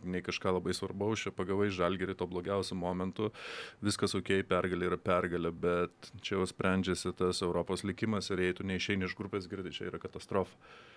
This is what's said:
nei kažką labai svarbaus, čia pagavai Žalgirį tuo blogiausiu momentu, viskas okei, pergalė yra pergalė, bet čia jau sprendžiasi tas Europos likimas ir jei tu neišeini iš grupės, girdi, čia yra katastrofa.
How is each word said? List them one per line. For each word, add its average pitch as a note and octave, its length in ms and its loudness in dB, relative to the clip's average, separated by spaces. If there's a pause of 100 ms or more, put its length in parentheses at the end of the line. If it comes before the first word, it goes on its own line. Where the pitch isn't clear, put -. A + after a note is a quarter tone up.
nei F2+ 200 -2
kažką F#2 360 2
labai F2+ 180 0
svarbaus, G2 480 -2
čia G2 80 -4
pagavai G2 400 2
Žalgirį F2+ 480 2
tuo F2+ 80 0
blogiausiu F2+ 480 -2
momentu, F#2 560 0 (460)
viskas G#2 420 2
okei, F#2+ 240 2
pergalė F2+ 480 2
yra F2 80 0
pergalė, F2 560 2
bet F2 640 0
čia - 180 -6
jau F#2 160 2
sprendžiasi F#2 640 2
tas F2+ 280 0
Europos F2 440 0
likimas G#2 420 -2
ir F2+ 140 0
jei F2+ 160 2
tu F#2+ 80 -4
neišeini F#2 400 0
iš F2 100 -4
grupės, F#2+ 320 -4
girdi, F#2+ 220 -6
čia F#2+ 180 -6
yra F2+ 140 -8
katastrofa. - 560 -2 (380)